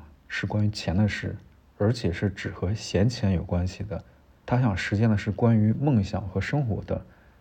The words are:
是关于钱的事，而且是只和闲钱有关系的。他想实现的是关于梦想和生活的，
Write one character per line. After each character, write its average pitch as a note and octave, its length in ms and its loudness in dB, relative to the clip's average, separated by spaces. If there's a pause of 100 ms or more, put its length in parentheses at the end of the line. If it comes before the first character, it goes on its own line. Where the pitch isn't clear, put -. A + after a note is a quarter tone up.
(280)
是 - 180 -6
关 G#2+ 200 0
于 G#2 40 2
钱 F2 260 -4
的 G#2+ 120 4
事， - 280 -4 (420)
而 G2+ 140 2
且 F2 200 -2
是 F#2+ 180 -2
只 - 200 -6
和 F#2 240 -4
闲 G#2+ 360 0
钱 G2+ 220 0
有 E2+ 120 0
关 F2+ 220 -2
系 - 180 -6
的。 - 180 -8 (440)
他 B2 160 2
想 G#2+ 140 2
实 - 200 -2
现 A2+ 140 4
的 G#2 80 4
是 G#2 140 -2
关 A2+ 260 4
于 G#2+ 160 4
梦 C3 300 2
想 F#2+ 240 -4
和 - 120 -4
生 C#3+ 260 -2
活 F#2 180 -2
的， - 180 -4 (400)